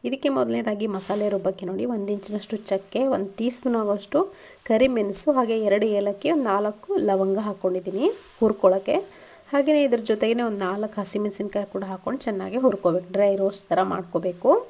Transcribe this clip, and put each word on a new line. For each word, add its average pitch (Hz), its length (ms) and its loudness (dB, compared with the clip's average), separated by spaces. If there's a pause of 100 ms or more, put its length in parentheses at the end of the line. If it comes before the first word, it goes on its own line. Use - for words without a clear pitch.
ಇದಕ್ಕೆ 262 240 -2
ಮೊದಲನೇದಾಗಿ 226 580 0
ಮಸಾಲೆ 208 420 -2
ರುಬ್ಬಕ್ಕೆ 190 380 -2
ನೋಡಿ, 190 180 -4
ಒಂದು 214 280 -4
ಇಂಚಿನಷ್ಟು 208 440 -6
ಚಕ್ಕೆ, 208 500 -4
ಒಂದು 196 300 -2
ಟೀ 233 140 0
ಸ್ಪೂನ್ 247 260 -2
ಆಗೋಷ್ಟು 214 580 -2 (300)
ಕರಿಮೆಣಸು, 226 680 2
ಹಾಗೆ 226 280 2
ಎರಡು 208 260 4
ಏಲಕ್ಕಿ, 202 440 0
ಒಂದು 311 120 2
ನಾಲ್ಕು 208 540 0
ಲವಂಗ 196 420 2
ಹಾಕ್ಕೊಂಡಿದ್ದೀನಿ 190 720 -2 (300)
ಹುರ್ಕೊಳ್ಳೋಕ್ಕೆ. 190 540 4 (580)
ಹಾಗೆಯೇ 285 320 4
ಇದ್ರ 240 180 2
ಜೊತೆಗೇ 220 400 0
ಒಂದು 220 160 -2
ನಾಲ್ಕು 202 420 -4
ಹಸಿಮೆಣಸಿನ್ಕಾಯಿ 202 720 -4
ಕೂಡ 196 120 -6
ಹಾಕ್ಕೊಂಡು 190 360 -6
ಚೆನ್ನಾಗಿ 190 360 -4
ಹುರ್ಕೋಬೇಕು, 180 560 2
ಡ್ರೈ 196 240 4
ರೋಸ್ಟ್ 196 320 -2
ಥರ 175 140 2
ಮಾಡ್ಕೋಬೇಕು. 190 880 0